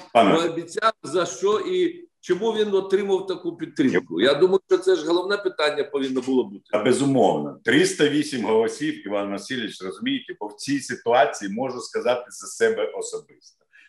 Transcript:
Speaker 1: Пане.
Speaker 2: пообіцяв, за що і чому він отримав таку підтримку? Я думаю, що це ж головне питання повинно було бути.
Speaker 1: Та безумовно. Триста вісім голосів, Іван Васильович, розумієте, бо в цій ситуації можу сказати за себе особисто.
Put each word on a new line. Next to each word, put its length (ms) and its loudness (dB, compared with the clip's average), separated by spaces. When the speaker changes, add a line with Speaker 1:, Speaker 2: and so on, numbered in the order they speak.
Speaker 1:
Пане. 220 6
Speaker 2:
пообіцяв, 580 -2
за 240 -2
що 340 0
і 480 -2
чому 320 -2
він 220 0
отримав 520 0
таку 300 -6
підтримку? 640 0
Я 140 4
думаю, 340 4
що 100 4
це 180 2
ж 100 -4
головне 300 0
питання 480 -2
повинно 360 -2
було 240 0
бути. 280 -12
Speaker 1:
Та 100 0
безумовно. 800 2
Триста 440 4
вісім 360 -2
голосів, 640 0
Іван 240 -4
Васильович, 520 -8
розумієте, 580 -6
бо 60 -8
в 80 -14
цій 260 -4
ситуації 720 0
можу 300 -6
сказати 480 -2
за 180 -16
себе 380 0
особисто. 800 -12